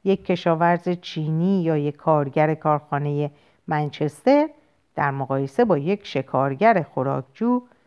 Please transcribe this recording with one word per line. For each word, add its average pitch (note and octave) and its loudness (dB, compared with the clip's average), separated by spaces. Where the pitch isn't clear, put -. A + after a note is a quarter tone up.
یک G3 0
کشاورز E3+ 0
چینی E3+ -2
یا D#3+ 0
یک D3 -4
کارگر D3+ 0
کارخانهٔ D3 -2
منچستر D#3 0
در C#3+ 0
مقایسه C#3 0
با F3+ 2
یک F#3 -4
شکارگر C#3 2
خوراکجو C#3 -4